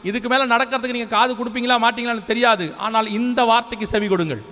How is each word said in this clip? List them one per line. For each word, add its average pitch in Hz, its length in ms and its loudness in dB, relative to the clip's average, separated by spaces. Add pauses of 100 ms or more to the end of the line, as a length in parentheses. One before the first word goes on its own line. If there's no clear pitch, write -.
இதுக்கு 208 260 -4
மேல 254 280 2
நடக்கிறதுக்கு 254 340 -2
நீங்க 240 140 -4
காது 226 280 2
கொடுப்பீங்களா 233 540 0
மாட்டீங்களான்னு 240 360 -2
தெரியாது. 220 540 2
ஆனால் 220 300 0
இந்த 233 360 0
வார்த்தைக்கு 233 440 2
செவி 208 200 0
கொடுங்கள். 165 340 0 (100)